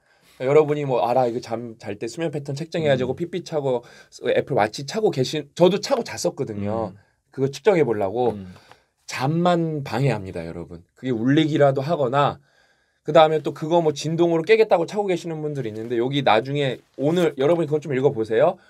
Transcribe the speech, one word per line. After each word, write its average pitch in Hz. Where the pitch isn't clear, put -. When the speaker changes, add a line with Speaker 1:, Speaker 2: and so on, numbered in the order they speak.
Speaker 1:
그러니까 131
여러분이 147
뭐, 117
"알아, 123
이거 120
잠 117
잘 104
때 123
수면 165
패턴 143
책정해야지." 147
하고 127
Speaker 2:
음. -
Speaker 1:
핏빛 175
차고 135
애플 127
와치 113
차고 208
계신, 143
저도 185
차고 233
잤었거든요. 110
Speaker 2:
음. -
Speaker 1:
그거 135
측정해 165
보려고. 110
Speaker 2:
음. 95
Speaker 1:
잠만 165
방해합니다, 107
여러분. 82
그게 127
울리기라도 139
하거나, 139
그다음에 156
또 143
그거 160
뭐 160
진동으로 165
깨겠다고 208
차고 208
계시는 170
분들이 147
있는데, 113
여기 139
나중에 131
오늘 156
여러분이 165
그건 147
좀 143
읽어보세요. 123